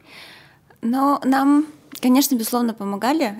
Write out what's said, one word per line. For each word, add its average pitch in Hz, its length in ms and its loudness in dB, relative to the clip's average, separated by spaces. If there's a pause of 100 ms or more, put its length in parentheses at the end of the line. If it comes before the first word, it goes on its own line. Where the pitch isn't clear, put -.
(840)
Но 269 420 0
нам, 277 420 2 (360)
конечно, 254 340 4
безусловно, 233 380 -2
помогали 214 640 -4